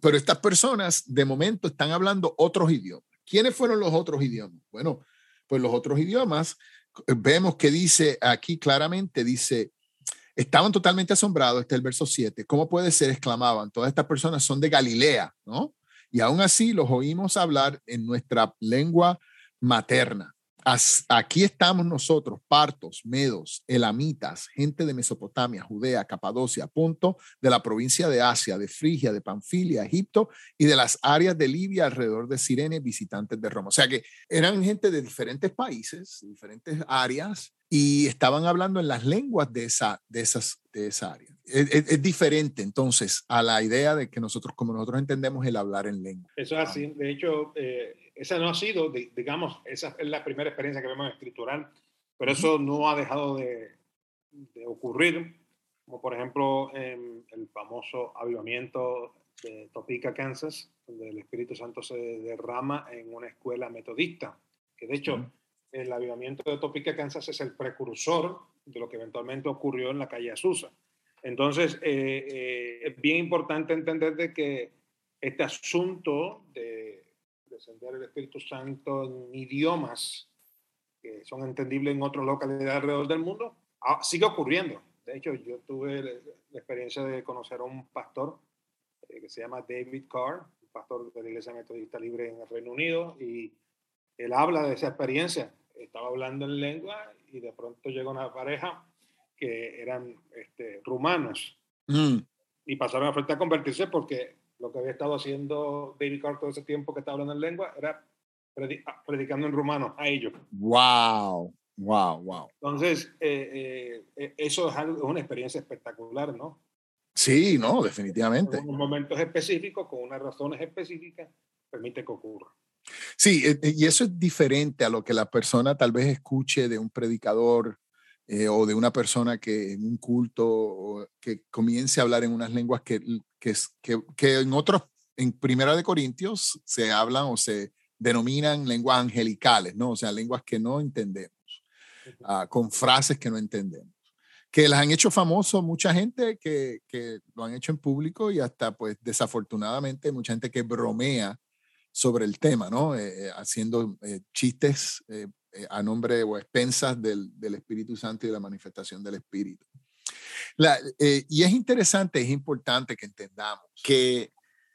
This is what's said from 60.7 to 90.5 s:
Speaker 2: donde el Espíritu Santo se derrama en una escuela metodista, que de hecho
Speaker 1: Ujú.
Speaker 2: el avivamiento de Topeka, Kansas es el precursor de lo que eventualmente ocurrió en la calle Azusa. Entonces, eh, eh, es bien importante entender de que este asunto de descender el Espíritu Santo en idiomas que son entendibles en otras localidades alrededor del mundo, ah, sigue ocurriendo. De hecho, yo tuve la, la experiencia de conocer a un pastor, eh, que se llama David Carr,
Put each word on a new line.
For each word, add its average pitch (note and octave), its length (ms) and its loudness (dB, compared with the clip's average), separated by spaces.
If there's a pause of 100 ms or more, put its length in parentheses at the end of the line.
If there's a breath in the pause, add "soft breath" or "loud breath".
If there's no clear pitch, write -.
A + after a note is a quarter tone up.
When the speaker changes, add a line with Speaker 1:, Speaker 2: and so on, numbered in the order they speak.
Speaker 2:
donde A2+ 240 -18
el G#2+ 80 -14
Espíritu A#2+ 380 -12
Santo A#2 260 -16
se B2 140 -12
derrama A#2+ 960 -8
en A#2 220 -18
una A#2 140 -16
escuela B2 420 -8
metodista, A#2+ 680 -8 (400)
que - 100 -18
de C3+ 80 -6
hecho C#3+ 200 -4
Speaker 1:
Ujú. A#2+ 100 -6 (460)
Speaker 2:
el B2+ 200 -10
avivamiento B2 580 -8
de C#3+ 100 -4
Topeka, D3 360 -6
Kansas D3 320 -10
es D3+ 140 -10
el C3 140 -10
precursor C#3 840 -6 (260)
de C3+ 140 -16
lo A#2 80 -10
que - 80 -16
eventualmente A#2+ 540 -10
ocurrió C3 400 -4
en C#3 100 -6
la C3+ 80 -8
calle A#2+ 240 -10
Azusa. F3 400 -4 (520)
Entonces, C#3 580 -2
eh, C3+ 480 -2
eh, B2 540 -8
es C3+ 180 -10
bien D3+ 160 2
importante D#3+ 560 -2
entender D#3+ 420 -2
de E3 180 -4
que C#3 380 -6 (480)
este C3+ 220 -4
asunto F3 1040 -4 (100)
de A2 480 -12 (440)
descender A#2+ 500 -18
el C3 80 -12
Espíritu C3+ 380 -14
Santo C3+ 640 -8
en B2+ 280 -14
idiomas C3+ 920 -4 (760)
que G#2+ 220 -18
son C3 200 -12
entendibles C3+ 520 -4
en C#3 80 -4
otras C#3 220 -6
localidades C3+ 460 -4
alrededor C#3+ 360 -2
del D#3+ 120 -2
mundo, G#3 360 -8 (240)
ah, C3+ 240 0
sigue F3 220 2
ocurriendo. E3+ 560 -2 (240)
De B2+ 120 -12
hecho, C#3 160 -8
yo B2 260 -12
tuve C#3 440 -8
la, B2+ 80 -10 (400)
la C#3 80 -16
experiencia B2 460 -10
de C3 180 -8
conocer B2 380 -12
a - 20 -10
un C3 240 -14
pastor, C3+ 500 -10 (680)
eh, A2+ 140 -20
que F#2+ 80 -20
se - 120 -16
llama B2 200 -12
David B2 500 -12
Carr, C3+ 300 -6 (200)